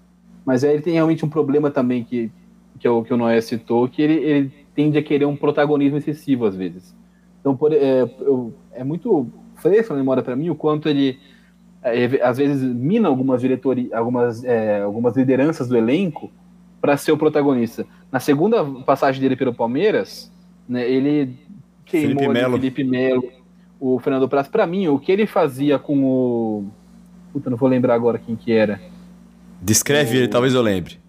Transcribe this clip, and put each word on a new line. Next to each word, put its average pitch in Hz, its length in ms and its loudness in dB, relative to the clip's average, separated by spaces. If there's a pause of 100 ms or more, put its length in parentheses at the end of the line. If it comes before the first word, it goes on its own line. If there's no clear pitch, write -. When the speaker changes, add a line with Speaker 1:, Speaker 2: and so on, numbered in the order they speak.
(460)
Speaker 1:
Mas 127 180 0
aí 143 120 2
ele 147 60 -4
tem 170 120 -4
realmente 160 320 2
um 151 40 -2
problema 147 400 0
também 123 320 -2
que, 117 300 -6 (480)
que - 80 -2
é - 20 4
o 117 140 2
que 117 100 -4
o 123 40 0
Noé 117 240 2
citou, 120 480 -2
que 139 120 -4
ele, 151 120 2
ele 143 380 0 (220)
tende 147 240 0
a 147 60 0
querer 143 220 0
um 143 100 -2
protagonismo 143 600 0
excessivo 143 480 -2
às 98 100 0
vezes. 92 400 -10 (460)
Então, 139 160 0
por, 151 160 2
é, 135 300 2 (180)
eu, 127 320 -2 (180)
é 127 140 -12
muito 160 420 -2 (280)
fresco 214 360 2
na 143 80 -4
memória 131 240 0
pra 127 100 -6
mim 151 160 -4
o 160 60 -2
quanto 151 320 -2
ele, 139 320 0 (640)
é, 123 400 0
às 123 140 2
vezes, 139 260 0
mina 139 460 0
algumas 131 320 0
diretori-, 127 520 -2
algumas, 120 520 -2
é, 110 360 0
algumas 110 360 -2
lideranças 135 500 0
do 123 80 -2
elenco 147 560 0 (480)
pra 143 160 2
ser - 160 -2
o 151 60 4
protagonista. 143 680 0 (240)
Na 127 120 -2
segunda 180 420 2 (220)
passagem 135 360 2
dele 131 140 2
pelo 127 180 -2
Palmeiras, 123 800 -2 (380)
né, 123 200 -4
ele 135 440 0 (520)
queimou 147 320 -2
Speaker 2:
Felipe 139 80 0
Speaker 1:
ali 120 80 2
Speaker 2:
Melo. 123 240 2
Speaker 1:
Felipe 131 260 -4
Melo, 127 400 0 (560)
o 127 200 0
Fernando 131 280 0
Praz. 143 220 -2
Pra 214 180 2
mim, 180 220 -2
o 139 100 2
que - 140 -4
ele 208 120 2
fazia 143 540 0
com 139 240 0
o, 120 640 0 (640)
puta, 135 180 -8
não 123 60 -2
vou 131 140 2
lembrar 123 260 2
agora 117 240 0
quem 117 160 -8
que 113 160 -6
era. 107 300 2 (800)
Speaker 2:
Descreve 139 520 2
Speaker 1:
O 131 60 4
Speaker 2:
ele, 123 80 4
talvez 123 260 2
eu 127 80 4
lembre. 95 480 -2